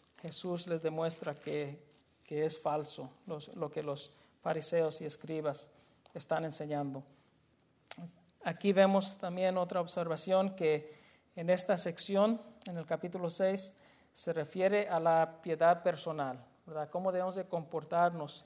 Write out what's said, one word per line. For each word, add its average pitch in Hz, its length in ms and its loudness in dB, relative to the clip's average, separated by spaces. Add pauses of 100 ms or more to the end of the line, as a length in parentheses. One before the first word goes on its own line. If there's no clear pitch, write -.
(220)
Jesús 175 460 -6
les 165 140 -2
demuestra 160 540 -2
que 147 420 -6 (480)
que 151 200 -2
es 160 140 -2
falso, 151 500 -4 (180)
los, 156 280 -10
lo 160 140 -4
que 151 140 -6
los 143 300 -6 (260)
fariseos 160 640 0
y 165 40 -8
escribas 151 640 -4 (440)
están 160 320 -2
enseñando. 143 580 -4 (1400)
Aquí 190 300 2
vemos 196 440 6
también 185 400 0
otra 180 240 0
observación, 185 720 2
que 156 380 0 (420)
en 170 140 -2
esta 180 280 4
sección, 196 640 2 (260)
en 175 100 -6
el 160 80 -6
capítulo 175 440 -4
seis, 190 500 0 (320)
se - 220 -4
refiere 185 540 0
a 170 120 0
la 165 420 4
piedad 170 400 4
personal, 147 640 -2 (220)
¿verdad? 151 240 -6
Cómo 180 220 -2
debemos 185 240 0
de 185 100 -6
comportarnos 165 1000 -2